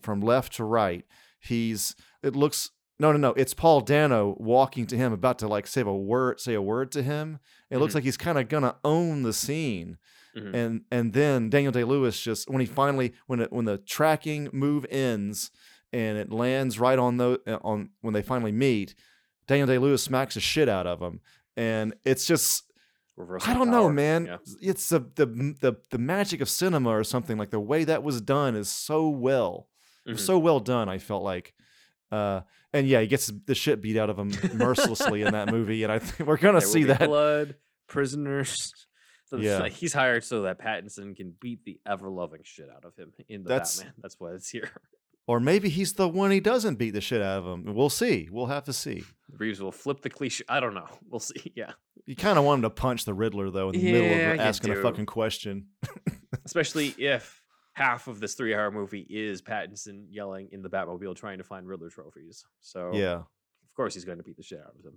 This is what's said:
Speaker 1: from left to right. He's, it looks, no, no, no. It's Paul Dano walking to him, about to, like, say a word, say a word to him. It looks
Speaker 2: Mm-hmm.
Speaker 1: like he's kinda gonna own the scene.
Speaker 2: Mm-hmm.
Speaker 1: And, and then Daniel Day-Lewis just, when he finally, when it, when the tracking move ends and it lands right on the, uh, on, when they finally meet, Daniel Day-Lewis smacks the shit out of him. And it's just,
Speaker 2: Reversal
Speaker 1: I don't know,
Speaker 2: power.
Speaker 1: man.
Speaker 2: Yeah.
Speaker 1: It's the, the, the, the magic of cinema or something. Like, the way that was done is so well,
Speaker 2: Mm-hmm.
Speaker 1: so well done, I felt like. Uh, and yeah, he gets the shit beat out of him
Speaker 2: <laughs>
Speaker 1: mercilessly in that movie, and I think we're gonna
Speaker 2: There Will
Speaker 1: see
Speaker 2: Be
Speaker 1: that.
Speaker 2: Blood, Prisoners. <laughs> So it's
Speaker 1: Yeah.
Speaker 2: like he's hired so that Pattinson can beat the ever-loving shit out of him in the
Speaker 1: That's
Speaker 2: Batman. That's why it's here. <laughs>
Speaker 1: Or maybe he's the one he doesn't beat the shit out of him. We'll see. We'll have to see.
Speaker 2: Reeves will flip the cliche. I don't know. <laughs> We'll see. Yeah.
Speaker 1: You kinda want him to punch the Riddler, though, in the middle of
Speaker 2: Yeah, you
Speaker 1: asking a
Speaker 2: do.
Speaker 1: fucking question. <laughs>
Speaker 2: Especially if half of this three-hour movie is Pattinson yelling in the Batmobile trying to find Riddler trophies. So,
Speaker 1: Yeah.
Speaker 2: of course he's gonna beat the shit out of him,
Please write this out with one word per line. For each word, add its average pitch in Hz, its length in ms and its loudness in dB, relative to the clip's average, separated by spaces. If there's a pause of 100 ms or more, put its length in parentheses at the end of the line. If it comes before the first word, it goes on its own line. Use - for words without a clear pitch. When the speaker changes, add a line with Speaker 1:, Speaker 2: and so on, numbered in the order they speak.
Speaker 1:
from 101 180 -2
left 117 360 2
to 113 80 -4
right. 107 400 0 (360)
He's, 113 540 -2 (280)
it 139 140 0
looks, 143 340 0 (280)
no, 151 140 6
no, 147 60 4
no. 135 160 4
It's 131 200 0
Paul 160 260 6
Dano 120 600 2
walking 123 480 2
to 127 80 -4
him, 123 160 2
about 120 280 0
to, 110 80 -2
like, 104 200 -2
say 131 140 -2
a 101 100 0
word, 113 480 0
say 120 140 -2
a 104 80 0
word 117 300 -2
to 143 100 -4
him. 151 360 -6 (320)
It 131 80 -2
looks 151 140 2
Speaker 2:
Mm-hmm. 165 60 -2
Speaker 1:
like 127 60 0
he's 131 120 0
kinda 160 280 0
gonna 135 400 0
own 156 380 2
the 113 100 0
scene. 107 680 -4 (380)
Speaker 2:
Mm-hmm. 104 180 -8
Speaker 1:
And, 113 260 -2 (100)
and 117 220 0
then 131 380 4
Daniel 139 220 4
Day-Lewis 123 480 2
just, 113 300 -4
when 131 100 0
he 123 60 2
finally, 135 480 0 (120)
when 123 140 -2
it, - 120 -2
when 117 140 -2
the 101 120 0
tracking 151 720 0
move 139 380 0
ends 110 600 -2 (420)
and 110 260 -2
it - 140 -6
lands 127 480 0
right 131 180 6
on 123 200 4
the, 123 280 2
uh, 110 160 -4
on, 107 280 -4 (100)
when 110 140 -4
they 104 80 0
finally 117 300 -2
meet, 110 420 2 (520)
Daniel 139 220 4
Day-Lewis 131 340 4
smacks 131 320 -2
the 110 60 -4
shit 151 280 2
out 92 180 0
of 87 140 -4
him. 87 200 -6 (360)
And 110 380 -2 (100)
it's 131 220 2
just, - 380 2 (520)
Speaker 2:
Reversal 92 340 -6
Speaker 1:
I 247 40 4
don't 247 160 4
know, 240 140 6
Speaker 2:
power. 151 80 6
Speaker 1:
man. 151 340 2
Speaker 2:
Yeah. 87 100 -10 (240)
Speaker 1:
It's 185 300 -2
the, 165 100 4 (140)
the, 147 120 4 (340)
the, 123 140 4 (160)
the 127 80 -4
magic 180 420 0
of 135 80 0
cinema 160 420 2
or 110 140 2
something. 117 340 -2
Like, 104 120 -6
the 113 100 -2
way 143 240 2
that 147 180 2
was 135 180 -4
done 135 360 2
is 104 120 -4
so 160 400 0
well, 123 600 0 (380)
Speaker 2:
Mm-hmm. 113 100 -6
Speaker 1:
so 185 220 4
well 160 200 6
done, 117 300 0
I 95 80 -4
felt 95 260 -4
like. 92 300 -6 (580)
Uh, 101 300 0 (320)
and 139 160 2
yeah, 123 140 6
he 113 40 2
gets 127 200 0 (180)
the 135 100 0
shit 120 280 0
beat 107 160 -2
out 107 100 2
of 98 100 -4
him 101 140 -4 (120)
Speaker 2:
<laughs> 185 100 -2
Speaker 1:
mercilessly 110 680 2
in 104 120 2
that 107 180 -2
movie, 110 320 0
and 107 100 0
I 110 60 0
think - 280 -6
we're 151 120 4
gonna 185 220 8
Speaker 2:
There - 60 2
Will - 60 2
Speaker 1:
see 165 80 6
Speaker 2:
Be 147 60 6
Speaker 1:
that. 131 200 6
Speaker 2:
Blood, 151 500 2 (320)
Prisoners. 139 880 -4
<laughs> - 60 -20 (420)
So 135 100 -8
it's 107 80 -2
Speaker 1:
Yeah. 101 140 2
Speaker 2:
like 92 160 -2
he's 170 180 -4
hired 127 320 2
so 113 180 -4
that 92 160 -2
Pattinson 101 560 -8
can 90 240 -14
beat 120 280 -12
the 95 180 -16
ever-loving 92 600 -8
shit 71 300 -20
out 71 120 -20
of 85 100 -20
him 82 160 -20 (160)
in 101 140 -14
the 87 80 -10
Speaker 1:
That's - 260 -2
Speaker 2:
Batman. 95 240 -14
That's - 180 -18
why 85 140 -12
it's 92 160 -14
here. - 220 -10 (180)
<laughs> - 80 -20 (320)
Speaker 1:
Or 120 100 4
maybe 185 300 2
he's 185 240 -2
the 190 160 2
one 190 240 2
he 196 80 4
doesn't 208 360 0
beat 113 140 0
the 101 120 -4
shit 117 200 -2
out 98 160 -2
of 87 80 -6
him. 90 280 -8
We'll 135 160 4
see. 135 420 0
We'll 120 140 -4
have 139 180 -6
to 139 80 -8
see. 117 320 -8 (320)
Speaker 2:
Reeves 107 240 -6
will 95 100 -6
flip 139 300 -8
the 139 100 -10
cliche. - 380 -8
I 131 100 0
don't 120 160 -2
know. 85 220 -12
<laughs> - 120 -20
We'll 117 120 -10
see. - 340 -12
Yeah. - 180 -12 (340)
Speaker 1:
You 131 100 -12
kinda 185 260 4
want 143 180 6
him - 20 2
to 110 80 2
punch 123 340 -2
the 107 100 -4
Riddler, 98 360 -2
though, 95 180 -2
in 92 100 -2
the 143 140 2
middle 120 180 6
of 165 60 4
Speaker 2:
Yeah, 165 180 2
you 156 60 -2
Speaker 1:
asking 107 300 0
a 101 60 0
Speaker 2:
do. 98 60 -2
Speaker 1:
fucking 110 240 0
question. 107 600 -4 (400)
<laughs> - 400 -10
Speaker 2:
Especially 156 420 -2 (100)
if 131 440 -4 (320)
half 127 340 -2
of 107 120 -14
this 107 140 -6
three-hour 107 360 -2
movie 101 380 -10
is 104 340 -8
Pattinson 101 680 -12
yelling 98 400 -12
in 98 120 -16
the 90 80 -12
Batmobile 90 440 -8
trying 98 240 -12
to 90 60 -16
find 92 240 -16
Riddler 82 220 -14
trophies. 76 540 -20 (160)
So, 90 340 -10
Speaker 1:
Yeah. 95 240 -2
Speaker 2:
of - 580 -20
course 120 180 -4
he's 90 120 -14
gonna 85 160 -12
beat 85 160 -20
the 78 40 -20
shit 80 180 -18
out - 180 -20
of 71 60 -20
him, 71 120 -20